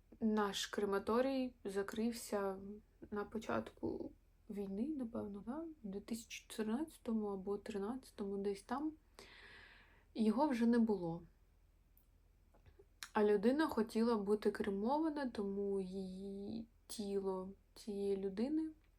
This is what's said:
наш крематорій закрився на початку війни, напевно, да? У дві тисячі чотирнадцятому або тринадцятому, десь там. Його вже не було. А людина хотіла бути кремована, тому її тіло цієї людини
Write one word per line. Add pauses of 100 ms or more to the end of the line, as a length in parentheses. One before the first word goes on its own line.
(200)
наш
крематорій (100)
закрився (560)
на
початку (380)
війни, (100)
напевно,
да? (200)
У
дві
тисячі
чотирнадцятому
або
тринадцятому,
десь
там. (1200)
Його
вже
не
було. (1900)
А
людина
хотіла
бути
кремована,
тому
її (200)
тіло (260)
цієї
людини (280)